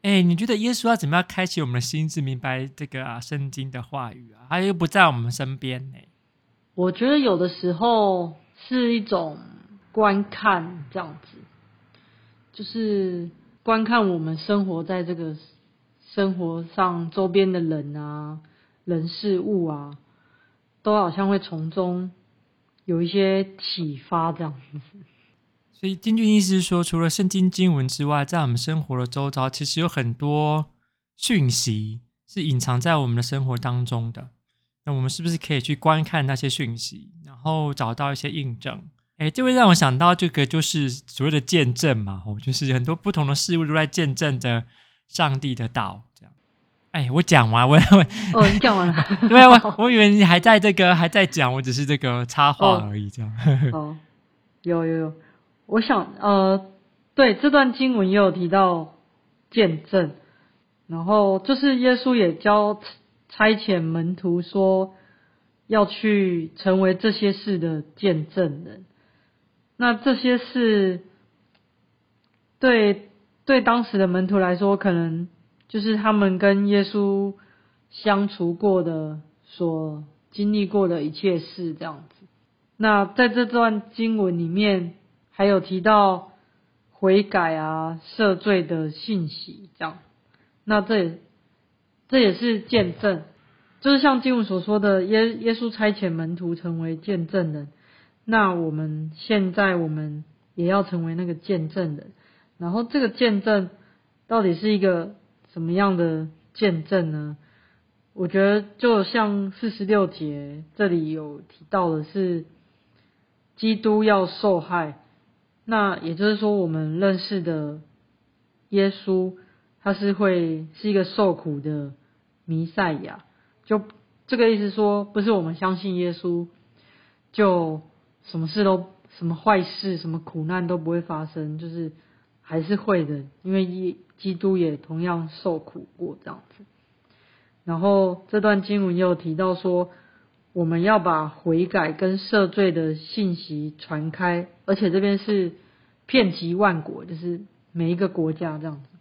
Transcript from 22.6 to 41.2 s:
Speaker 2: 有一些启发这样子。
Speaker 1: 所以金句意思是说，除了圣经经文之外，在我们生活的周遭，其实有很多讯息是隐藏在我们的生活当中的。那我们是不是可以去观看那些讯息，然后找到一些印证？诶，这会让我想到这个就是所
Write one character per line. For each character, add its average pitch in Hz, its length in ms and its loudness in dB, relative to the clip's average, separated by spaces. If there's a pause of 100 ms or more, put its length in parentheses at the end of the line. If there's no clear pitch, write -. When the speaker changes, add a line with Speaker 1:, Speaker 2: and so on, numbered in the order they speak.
Speaker 2:
有 170 160 -2
一 170 40 -2
些 190 400 0 (120)
启 151 400 -8
发 165 340 -2
这 165 100 -8
样 151 120 -8 (180)
子。 147 60 -14 (960)
Speaker 1:
所 - 160 -8
以 190 80 -4
金 220 180 0
句 226 120 2
意 214 120 6
思 190 180 4
是 185 40 4
说， 175 240 0
除 165 160 -2
了 165 80 2
圣 190 180 0
经 185 240 2
经 185 220 2
文 135 160 0
之 147 160 -4
外， 147 180 0
在 165 200 -2
我 143 40 0
们 120 80 0
生 160 280 -2
活 127 160 -4
的 123 80 -2
周 139 240 -4
遭， 131 180 -2
其 143 160 -8
实 160 160 -4
有 170 80 0
很 117 240 -2
多 151 540 0 (500)
讯 151 340 0
息 110 500 -4 (280)
是 190 140 -6
隐 135 180 0
藏 123 180 -2
在 160 200 0
我 135 80 0
们 117 100 0
的 120 60 0
生 135 240 -4
活 127 100 -4
当 123 300 -4
中 117 260 -6
的。 - 160 -16 (560)
那 147 80 -6
我 135 80 -2
们 131 80 -2
是 165 140 -8
不 170 80 -2
是 165 80 -2
可 - 160 -6
以 127 80 0
去 147 120 -4
观 156 300 0
看 151 220 -2
那 135 100 -2
些 135 140 -4
讯 117 260 -6
息， - 320 -14 (160)
然 139 100 -20
后 151 380 -2
找 117 220 -4
到 139 180 -4
一 - 20 -4
些 143 160 -8
印 135 280 -8
证？ 110 240 -12 (340)
诶， 156 140 -2
这 254 120 -4
会 254 120 2
让 233 160 8
我 175 40 8
想 131 220 2
到 175 180 6
这 175 140 0
个 143 160 0
就 160 160 -2
是 147 300 -2
所 - 340 -8